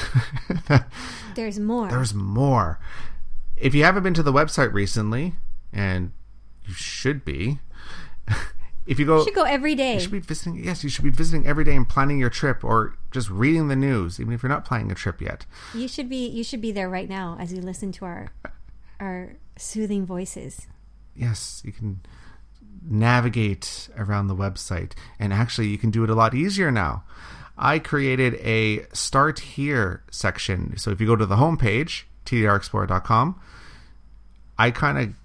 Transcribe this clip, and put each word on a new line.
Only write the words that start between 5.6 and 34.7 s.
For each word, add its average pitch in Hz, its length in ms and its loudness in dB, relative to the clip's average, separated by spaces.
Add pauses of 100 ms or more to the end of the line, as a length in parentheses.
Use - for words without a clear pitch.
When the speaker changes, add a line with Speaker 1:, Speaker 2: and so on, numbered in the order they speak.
Speaker 1:
and 92 400 -2 (520)
you 92 100 -10
should - 500 -6
be, 92 340 -4 (720)
<laughs> - 580 -2
if 135 140 0
you 143 60 2
go 156 120 6
Speaker 2:
You 156 60 4
should 415 100 -2
go 381 80 2
every 285 320 2
day. 262 200 0
Speaker 1:
You 196 60 0
should 185 120 -4
be 196 80 -2
visiting, 170 440 -6
yes, 175 200 -4
you 143 60 -4
should 143 140 2
be 143 60 10
visiting 160 360 8
every 147 180 8
day 147 100 12
and 127 140 10
planning 139 300 4
your 123 120 4
trip - 320 0
or 110 320 2 (160)
just 123 200 -2
reading 147 360 2
the 139 100 0
news, 120 440 0
even 117 120 -4
if 117 100 -4
you're 127 80 -2
not 147 140 -2
planning 107 280 -2
a - 20 -6
trip - 260 -6
yet. - 240 -8 (300)
Speaker 2:
You 240 140 -6
should 262 200 -8
be, 254 200 -6
you 226 160 -6
should 233 160 -8
be 220 100 -4
there 196 180 -4
right 185 200 -6
now 190 320 -8
as 175 120 -8
you 185 80 -8
listen 185 320 -8
to - 120 -14
our, 175 240 -12 (720)
our 185 360 -10 (200)
soothing 202 500 -4
voices. 185 640 -12 (460)
Speaker 1:
Yes, - 500 -6
you 104 80 -10
can 101 280 -8 (880)
navigate 113 1080 0
around 101 320 -2
the 95 80 -2
website. 95 560 -6 (260)
And 101 140 -2
actually, 107 340 0
you 104 120 -2
can 113 120 0
do 113 140 0
it 110 60 2
a 110 40 2
lot 113 180 4
easier 180 380 0
now. 92 320 -2 (580)
I 151 200 2
created 131 540 0
a 110 580 0
Start 143 480 0
Here 135 720 -4
section. 92 640 -4
So - 160 -4
if 95 80 -4
you 110 80 2
go 117 80 6
to 107 100 2
the 95 80 0
homepage, 131 720 2 (200)
T 120 180 0
D 107 40 4
R 101 80 4
explorer 98 320 -2
dot 95 160 0
com, 131 380 0 (1160)
I 117 140 4